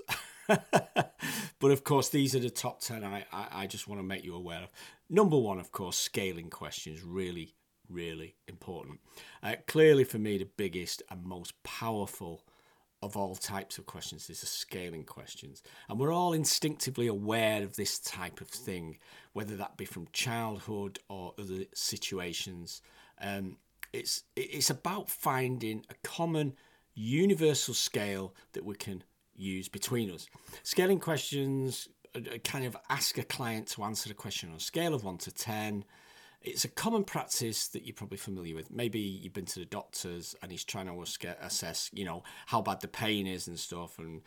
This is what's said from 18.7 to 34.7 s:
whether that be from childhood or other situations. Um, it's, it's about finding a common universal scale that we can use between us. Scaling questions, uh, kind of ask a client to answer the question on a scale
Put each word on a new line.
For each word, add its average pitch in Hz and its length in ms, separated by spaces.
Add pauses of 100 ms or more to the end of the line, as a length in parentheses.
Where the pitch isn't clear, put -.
whether 104 220
that 98 200
be 98 100
from 87 280
childhood 107 840 (100)
or 92 300
other 95 240 (100)
situations. 90 1080 (360)
Um, 98 380 (340)
it's, - 300 (140)
it's 139 340
about 180 400
finding 127 800
a - 140
common 156 500 (440)
universal 151 760
scale 101 600 (200)
that - 100
we 101 100
can 95 300 (320)
use 95 320
between 113 420
us. - 200 (340)
Scaling 185 340
questions, 135 920 (260)
uh, 120 300
kind 135 180
of 117 140 (120)
ask - 280
a 120 60
client 113 440
to - 160
answer 107 240
the 101 80
question 95 340
on 80 60
a 80 60
scale 165 320